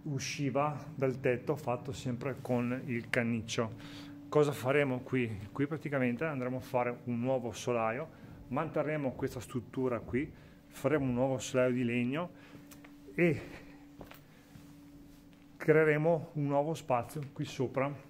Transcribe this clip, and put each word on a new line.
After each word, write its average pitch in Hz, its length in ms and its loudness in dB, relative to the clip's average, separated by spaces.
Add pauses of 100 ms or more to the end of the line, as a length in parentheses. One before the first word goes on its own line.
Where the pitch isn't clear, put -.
usciva 143 720 0 (160)
dal 131 260 0
tetto 127 360 0
fatto 120 380 -4
sempre 127 480 -4
con 123 460 0
il 117 220 -2
canniccio. 117 640 0 (560)
Cosa 147 240 6
faremo 131 480 2
qui? 110 520 -2
Qui 139 140 0
praticamente 139 600 0
andremo 127 320 -2
a 123 40 -6
fare 120 440 0
un 120 140 0
nuovo 123 320 0
solaio, 117 580 0 (400)
manterremo 147 640 0
questa 131 260 -4
struttura 123 600 -2
qui, 139 320 -2 (360)
faremo 139 380 2
un 127 80 2
nuovo 131 240 2
solaio 127 340 4
di 127 120 2
legno 123 460 2 (840)
e 165 260 4 (2250)
creeremo 156 800 4
un 143 140 0
nuovo 143 260 2
spazio 131 480 -2 (120)
qui 147 120 -4
sopra 139 640 -2